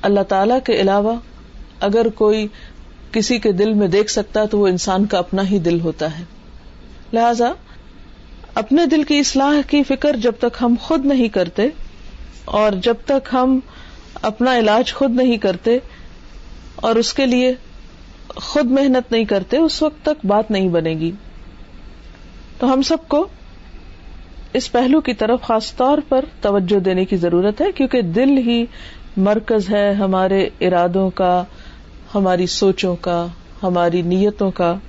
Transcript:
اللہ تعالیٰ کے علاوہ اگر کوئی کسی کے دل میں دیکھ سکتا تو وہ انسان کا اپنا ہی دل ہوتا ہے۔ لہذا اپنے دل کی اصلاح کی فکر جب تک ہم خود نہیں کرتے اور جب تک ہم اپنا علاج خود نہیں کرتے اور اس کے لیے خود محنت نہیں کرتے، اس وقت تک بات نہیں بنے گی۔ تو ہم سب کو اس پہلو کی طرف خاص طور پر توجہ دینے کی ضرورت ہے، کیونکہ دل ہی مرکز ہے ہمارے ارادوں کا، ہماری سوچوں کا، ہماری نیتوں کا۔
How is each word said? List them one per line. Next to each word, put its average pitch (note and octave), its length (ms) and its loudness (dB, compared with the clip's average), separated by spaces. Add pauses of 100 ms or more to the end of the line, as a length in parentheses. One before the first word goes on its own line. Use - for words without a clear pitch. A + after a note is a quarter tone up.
اللہ G3+ 180 2
تعالیٰ G3 440 2
کے G#3+ 160 0
علاوہ G3+ 340 2 (680)
اگر A3 280 2
کوئی G#3+ 380 2 (680)
کسی A3+ 260 0
کے A3 140 2
دل G#3 220 2
میں G#3 140 2
دیکھ G#3 220 2
سکتا G#3+ 340 -2
تو G#3+ 140 0
وہ G3+ 100 4
انسان F#3 380 0
کا G3+ 120 0
اپنا F#3+ 320 -2
ہی G#3 80 2
دل E3+ 220 0
ہوتا D#3+ 380 -4
ہے۔ F3 60 -12 (880)
لہذا A#3 400 2 (1000)
اپنے C#4 320 2
دل D4+ 160 2
کی C#4+ 160 2
اصلاح C#4 340 2 (160)
کی D4 140 4
فکر C#4 340 0
جب A3+ 220 0
تک A#3+ 220 -2
ہم A#3+ 200 2
خود C#4+ 260 0
نہیں B3+ 220 2
کرتے F#3+ 380 0 (800)
اور G#3+ 280 2
جب G3+ 220 0 (100)
تک C4+ 280 0
ہم B3+ 260 2 (640)
اپنا A#3+ 360 0
علاج A3 360 2
خود C4+ 160 2
نہیں B3 260 2
کرتے G#3+ 420 0 (1000)
اور A3+ 180 0
اس A3+ 200 0
کے C#4 120 2
لیے B3+ 280 2 (760)
خود - 360 -2
محنت B3+ 480 2
نہیں A3+ 120 2
کرتے، G3+ 320 0
اس D#4 260 2
وقت D4+ 220 -4
تک D4+ 220 -2
بات G#3+ 240 2
نہیں F#3+ 180 2
بنے E3 220 0
گی۔ D#3+ 200 -2 (1500)
تو B3+ 140 2
ہم C4+ 100 2
سب D#4+ 260 -2
کو D4+ 180 2 (1300)
اس - 200 -4
پہلو B3+ 280 4
کی C4 140 -2
طرف A#3 280 0
خاص A3+ 340 -2
طور C#4 220 2 (100)
پر C4+ 160 2 (160)
توجہ G3+ 400 2
دینے F#3 240 0
کی F#3+ 120 -2
ضرورت F3 440 2
ہے، F#4 120 2
کیونکہ B3+ 300 0
دل A#3+ 360 2
ہی A#3 260 2 (520)
مرکز G#3 540 2
ہے G3+ 240 2
ہمارے F#3+ 540 2 (120)
ارادوں F3+ 500 2
کا، F3+ 340 0 (720)
ہماری F#3 320 2
سوچوں F#3 540 0
کا، E3+ 260 -2 (360)
ہماری F3 400 2
نیتوں F#3+ 480 0
کا۔ F3 240 0 (140)